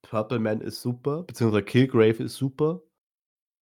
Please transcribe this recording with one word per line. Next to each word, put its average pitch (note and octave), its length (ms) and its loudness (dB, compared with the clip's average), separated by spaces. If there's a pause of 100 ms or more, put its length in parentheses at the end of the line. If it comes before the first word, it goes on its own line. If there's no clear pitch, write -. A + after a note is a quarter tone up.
Purple A2+ 360 -4
Man A2 220 -2
ist - 200 -10
super, C#3 420 -6
beziehungsweise G#2+ 400 0
Kilgrave A#2+ 600 4
ist B2 120 -8
super, D3+ 460 -4 (800)